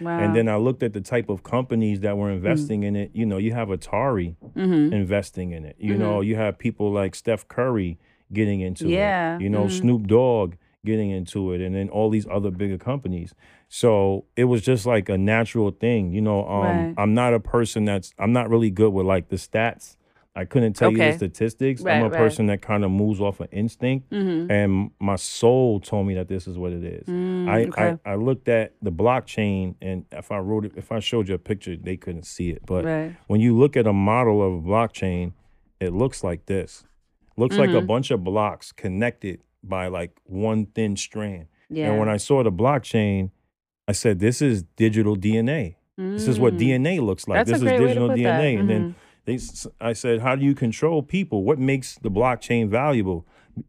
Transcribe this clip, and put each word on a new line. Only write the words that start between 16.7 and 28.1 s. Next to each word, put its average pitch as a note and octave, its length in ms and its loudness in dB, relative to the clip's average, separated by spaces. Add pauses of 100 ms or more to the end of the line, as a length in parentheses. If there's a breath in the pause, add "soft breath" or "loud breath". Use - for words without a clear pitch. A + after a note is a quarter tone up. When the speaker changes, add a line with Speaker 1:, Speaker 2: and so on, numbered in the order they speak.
Speaker 2:
I'm G#2 160 2
not A#2+ 200 4
a A#2 60 4
person A2 460 -2
that's, G2 320 -4
I'm G#2 140 0
not A#2+ 180 2
really A2+ 220 4
good G#2 220 4
with, F#2+ 120 0
like, F#2 220 2
the - 80 -6
stats. - 640 -4 (380)
I F#2 100 -6
couldn't A2+ 280 2
tell A2+ 180 4
you A2 60 2
the A2 100 4
Speaker 1:
Okay. D#3 100 2
Speaker 2:
statistics. A2+ 640 -2
Speaker 1:
Right, F3+ 160 2
Speaker 2:
I'm A2+ 80 4
a A2 40 2
Speaker 1:
right. - 80 -2
Speaker 2:
person - 300 2
that G2+ 180 0
kinda G#2 220 0
moves G2+ 320 0
off G2+ 220 -2
of E2+ 100 -10
instinct, B2 580 -4
Speaker 1:
Mm-hmm. F3+ 400 -2
Speaker 2:
and G#2 420 2 (100)
my G2 160 -2
soul A#2+ 640 2
told G2+ 260 -2
me G2 80 -2
that F2+ 140 -6
this F#2 180 -6
is F2+ 100 -10
what F2+ 140 -6
it F2 120 -8
is. E2+ 240 -12
Speaker 1:
Mm, F3+ 420 -4
Speaker 2:
I, A2+ 160 2
Speaker 1:
okay. E3+ 400 -2
Speaker 2:
I, G2+ 80 -6